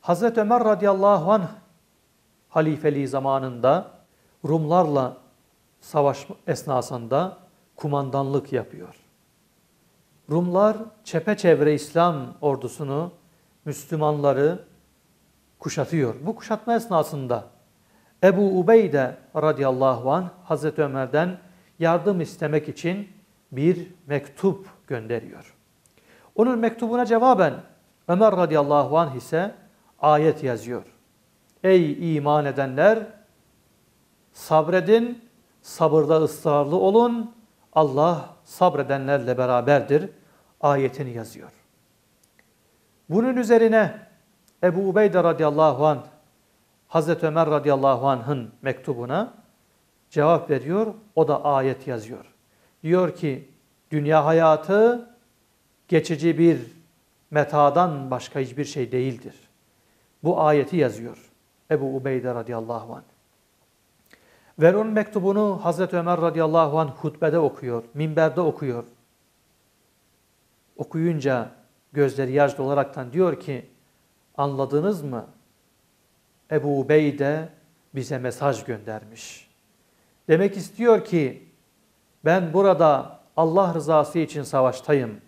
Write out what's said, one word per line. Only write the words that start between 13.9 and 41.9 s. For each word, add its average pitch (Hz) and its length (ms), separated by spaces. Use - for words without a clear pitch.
kuşatıyor. 135 600
Bu 214 140
kuşatma 226 400
esnasında 147 680
Ebu 190 360
Ubeyde 165 580
radıyallahu 131 760
anh 180 180
Hazreti 151 380
Ömer'den 143 560
yardım 170 420
istemek 151 480
için 185 400
bir 165 360
mektup 180 600
gönderiyor. 113 680
Onun 233 240
mektubuna 233 460
cevaben 220 480
Ömer 196 300
radıyallahu 147 600
anh 156 180
ise 165 400
ayet 151 440
yazıyor. 117 400
"Ey 170 520
iman 147 300
edenler, 139 600
sabredin, 180 960
sabırda 160 600
ısrarlı 147 540
olun. 226 600
Allah 151 560
sabredenlerle 135 960
beraberdir." 131 720
ayetini 139 520
yazıyor. - 380